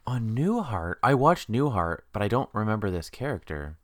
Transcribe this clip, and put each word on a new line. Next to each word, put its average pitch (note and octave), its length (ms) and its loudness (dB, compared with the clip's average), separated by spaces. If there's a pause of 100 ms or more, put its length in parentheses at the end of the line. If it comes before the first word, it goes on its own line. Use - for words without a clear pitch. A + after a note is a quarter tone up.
On B2 280 -2
Newhart? B2+ 680 -2
I C3+ 120 4
watched C#3+ 360 4
Newhart, G#2+ 500 2 (120)
but G#2 100 -2
I G#2 60 2
don't B2 240 0
remember G#2+ 380 0
this F2 200 -4
character. D#2+ 720 -8